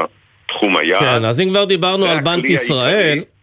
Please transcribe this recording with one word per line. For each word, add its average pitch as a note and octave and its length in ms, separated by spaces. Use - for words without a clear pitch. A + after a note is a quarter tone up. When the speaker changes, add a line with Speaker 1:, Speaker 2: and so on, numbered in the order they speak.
Speaker 1:
תחום G2 260
היעד. E2+ 220
Speaker 2:
כן, A#2+ 260
אז A#2 160
אם F#3+ 80
כבר G3+ 160
דיברנו F#3 400
Speaker 1:
זה F3 60
Speaker 2:
על D#3+ 80
בנק E3 200
Speaker 1:
הכלי D#3+ 140
Speaker 2:
ישראל, D3 640
Speaker 1:
העיקרי. F3 80